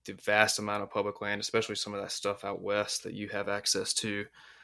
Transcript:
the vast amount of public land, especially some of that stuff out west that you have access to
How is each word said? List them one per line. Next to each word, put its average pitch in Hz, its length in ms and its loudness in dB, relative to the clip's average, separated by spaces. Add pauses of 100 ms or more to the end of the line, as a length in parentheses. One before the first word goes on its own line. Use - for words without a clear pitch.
the 101 80 -8
vast 107 460 4
amount 104 240 -2
of - 80 -8
public 101 300 -2
land, 104 200 -2
especially 110 340 0
some 104 180 -4
of 101 80 -4
that 92 100 -6
stuff 101 320 -2
out 98 180 -4
west 101 420 0
that - 100 -8
you 101 160 -6
have 101 200 -2
access 101 440 0
to 104 320 -2 (380)